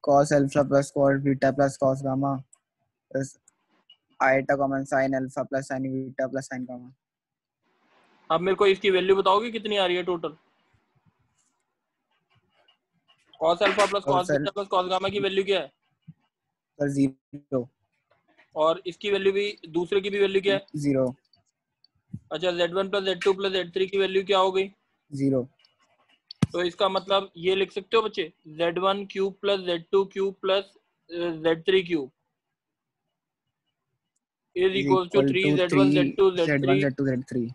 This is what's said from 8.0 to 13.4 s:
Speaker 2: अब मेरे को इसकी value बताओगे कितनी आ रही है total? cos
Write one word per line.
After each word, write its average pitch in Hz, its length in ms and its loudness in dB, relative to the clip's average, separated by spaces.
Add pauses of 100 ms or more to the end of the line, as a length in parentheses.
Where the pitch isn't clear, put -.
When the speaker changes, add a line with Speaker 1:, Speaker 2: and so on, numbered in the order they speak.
Speaker 2:
अब 165 120 0
मेरे 190 140 0
को 202 120 2
इसकी 196 240 2
value 185 240 4
बताओगे 196 360 2
कितनी 214 260 -4
आ 190 80 2
रही 180 120 0
है 180 60 -4
total? 170 340 -6 (3000)
cos 170 240 2